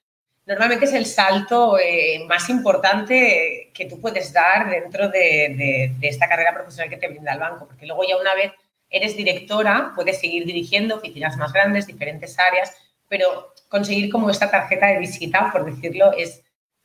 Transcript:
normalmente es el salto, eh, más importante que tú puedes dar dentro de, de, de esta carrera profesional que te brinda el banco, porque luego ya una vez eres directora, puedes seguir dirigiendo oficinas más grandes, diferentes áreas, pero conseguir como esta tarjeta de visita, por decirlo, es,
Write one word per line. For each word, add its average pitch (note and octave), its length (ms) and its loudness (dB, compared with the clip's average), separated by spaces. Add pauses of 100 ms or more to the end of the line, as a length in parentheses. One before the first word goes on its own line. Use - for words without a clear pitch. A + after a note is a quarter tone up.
(460)
normalmente A#3 400 2
es C4+ 80 0
el A3+ 100 0
salto, G3+ 720 4
eh, E3 480 0
más F3 220 0
importante G#3 1300 2
que F#3 100 -12
tú E3+ 160 -14
puedes G3+ 320 -6
dar F#3 380 4
dentro F3+ 400 -2
de, D#3 440 2
de, C3 440 0
de D3 100 -2
esta C#3+ 180 0
carrera E3+ 280 2
profesional D#3+ 340 -10
que D3 80 -12
te F3 120 -6
brinda D3 260 -8
el D3+ 60 -8
banco, E3+ 260 -8
porque - 180 -20
luego E3 240 -4
ya F#3 80 2
una F#3+ 180 0
vez G3 180 0 (360)
eres G3+ 300 -2
directora, G#3 760 0
puedes F#3 240 -2
seguir E3+ 280 -4
dirigiendo G3 500 -2
oficinas D3 400 -8
más C#3+ 160 -6
grandes, G3+ 340 2
diferentes D3+ 520 -8
áreas, F#3 360 2 (320)
pero F#3 460 -2 (160)
conseguir G3+ 420 -2
como A3 200 2
esta G3+ 200 0
tarjeta G3 360 2
de F#3+ 120 4
visita, F3 540 -2
por D#3 140 -2
decirlo, E3+ 500 2
es, E3+ 260 -8 (420)